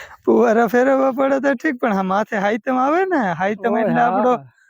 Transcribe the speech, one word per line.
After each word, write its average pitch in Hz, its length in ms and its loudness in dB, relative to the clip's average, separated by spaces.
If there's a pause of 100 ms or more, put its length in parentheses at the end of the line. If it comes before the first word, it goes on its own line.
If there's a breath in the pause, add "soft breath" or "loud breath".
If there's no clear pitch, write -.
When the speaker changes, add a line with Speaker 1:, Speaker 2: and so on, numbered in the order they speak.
(220 loud breath)
Speaker 1:
ફુવારા 226 460 4
ફેરવવા 262 440 2
પડે 269 280 0
તો 277 140 0
ઠીક, 262 260 -4
પણ 233 140 -2
હા, 196 100 -2
માથે 196 340 -2
હાઈતમ 214 400 -2
આવે 285 280 0
ને, 359 140 -2 (140)
હાઈતમ 202 400 -2
Speaker 2:
ઓય, 240 80 0
Speaker 1:
એટલે 240 200 0
આપણો 233 300 2
Speaker 2:
હા. 175 140 -2 (240 soft breath)